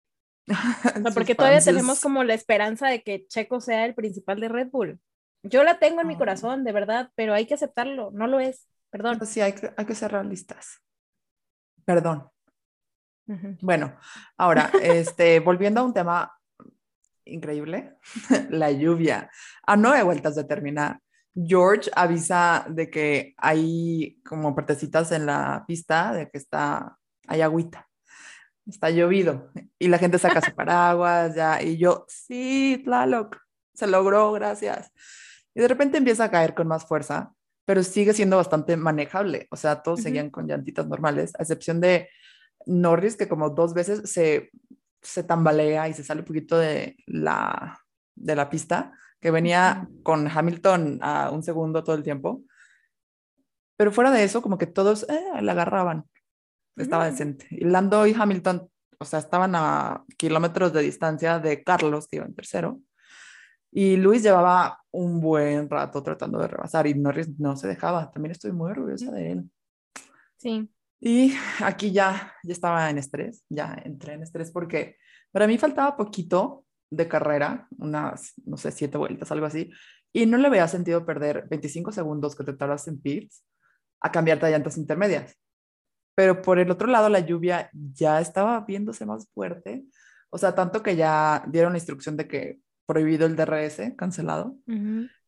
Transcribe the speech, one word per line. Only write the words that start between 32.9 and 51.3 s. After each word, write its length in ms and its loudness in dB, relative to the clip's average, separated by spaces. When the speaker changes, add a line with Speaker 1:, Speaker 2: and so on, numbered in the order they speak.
Speaker 1:
se 120 -6
logró, 460 4
gracias". 580 -6
Y 60 -4
de 80 6
repente 300 2
empieza 260 4
a 60 0
caer 240 4
con 140 0
más 180 -2
fuerza, 460 -4
pero 160 4
sigue 320 2
siendo 240 4
bastante 380 2
manejable, 720 -2
o 60 -10
sea, 260 -2
todos 180 -2
Speaker 2:
Ujú. 40 -6
Speaker 1:
seguían 260 -4
con 160 -10
llantitas 400 -6
normales, 520 -4
a 40 -4
excepción 380 -4
de 280 2
Norris, 520 2
que 120 -2
como 220 -2
dos 240 0
veces 360 -4
se, 400 0
se 200 -8
tambalea 680 2
y 60 -6
se 80 -14
sale 200 -8
un 40 -12
poquito 320 -2
de 380 -2
la, 720 -4
de 220 -4
la 120 0
pista, 440 -4
que 120 -2
venía 580 2
Speaker 2:
Ujú. 140 -20
Speaker 1:
con 260 0
Hamilton 760 2
a 280 -2